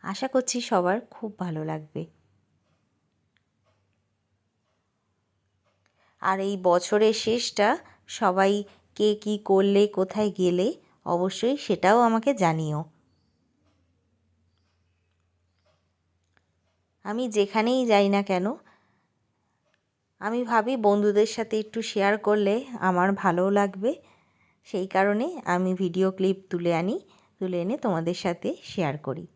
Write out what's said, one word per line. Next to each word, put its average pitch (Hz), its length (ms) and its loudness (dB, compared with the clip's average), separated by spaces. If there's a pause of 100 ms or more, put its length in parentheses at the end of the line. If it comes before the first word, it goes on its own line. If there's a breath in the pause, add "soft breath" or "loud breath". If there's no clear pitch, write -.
আশা 196 240 -6
করছি 254 340 -2
সবার 185 360 0 (160)
খুব 220 160 -12 (100)
ভালো 160 240 -6
লাগবে। 156 380 -8 (4000)
আর 190 180 -2
এই 202 160 -4 (120)
বছরের 208 560 4
শেষটা 220 440 0 (520 soft breath)
সবাই 190 320 2 (460 soft breath)
কে 208 180 2
কী 214 200 -4 (140)
করলে, 202 320 4 (160)
কোথায় 190 420 -2
গেলে, 180 280 2 (380 soft breath)
অবশ্যই 185 500 0 (100)
সেটাও 202 360 2
আমাকে 226 300 2 (120)
জানিও। 160 360 0 (4000)
আমি 220 240 -6
যেখানেই 214 560 0
যাই 202 240 4
না 202 140 2
কেন, 190 220 -2 (1800 soft breath)
আমি 226 220 -4
ভাবি 233 300 0 (140)
বন্ধুদের 208 480 4
সাথে 220 240 -4
একটু 214 200 -6 (120)
শেয়ার 202 260 2
করলে 208 360 2 (260)
আমার 185 340 2
ভালোও 185 380 0
লাগবে, 202 400 0 (760 soft breath)
সেই 190 200 -6
কারণে 208 380 0 (200)
আমি 185 280 0
ভিডিও 185 380 0
ক্লিপ 190 260 0 (120)
তুলে 170 240 -2
আনি, 180 220 -2 (460 soft breath)
তুলে 185 200 -4
এনে 202 160 -4
তোমাদের 175 460 -2
সাথে 175 260 -4 (140)
শেয়ার 160 320 -4 (100)
করি। 156 200 -8 (100)